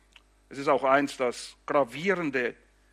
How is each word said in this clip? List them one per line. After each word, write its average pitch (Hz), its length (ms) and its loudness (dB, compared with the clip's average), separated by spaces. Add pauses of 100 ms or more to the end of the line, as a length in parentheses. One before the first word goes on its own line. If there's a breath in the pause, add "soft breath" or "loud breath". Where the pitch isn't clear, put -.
(480)
Es 127 80 -16
ist 139 120 -4
auch 139 160 2
eins, 139 340 4
das - 360 -4 (120)
gravierende 139 880 -2 (380)